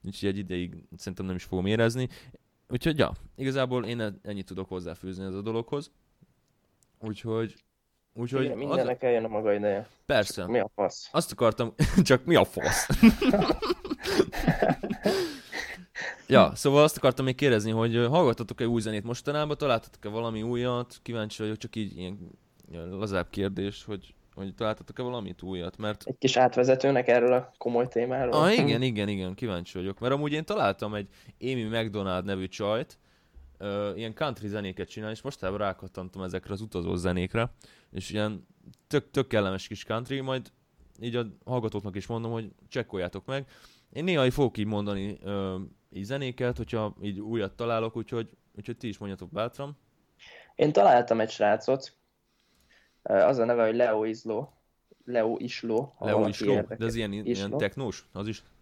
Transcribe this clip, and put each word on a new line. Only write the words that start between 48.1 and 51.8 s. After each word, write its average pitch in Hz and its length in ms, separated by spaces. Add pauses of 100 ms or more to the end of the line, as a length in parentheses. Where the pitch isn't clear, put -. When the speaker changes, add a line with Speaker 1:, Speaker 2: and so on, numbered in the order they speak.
Speaker 1:
úgyhogy 110 200
ti 120 120
is 98 100
mondjatok 95 320
bátran. 120 460 (760)
Speaker 2:
Én 151 180
találtam 120 480
egy 113 100
srácot. 110 600 (1120)